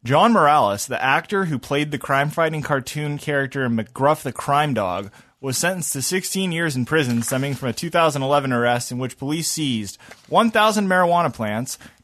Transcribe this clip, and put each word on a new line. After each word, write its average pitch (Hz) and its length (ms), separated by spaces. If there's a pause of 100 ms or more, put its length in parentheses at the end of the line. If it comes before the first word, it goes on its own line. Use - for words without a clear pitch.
John 156 300
Morales, 143 520
the - 180
actor 165 420
who 156 120
played 147 340
the 160 60
crime-fighting 151 640
cartoon 147 560
character 139 520
McGruff 135 540
the 131 80
Crime 147 420
Dog, 101 380 (300)
was 131 160
sentenced 180 360
to 139 80
sixteen 185 500
years 165 240
in 127 100
prison 123 380
stemming 135 320
from 131 140
a 113 40
two 170 160
thousand 156 320
eleven 139 300
arrest 120 400
in 123 80
which - 180
police 151 300
seized 117 500 (300)
one 220 240
thousand 214 380
marijuana 175 440
plants, 110 440 (260)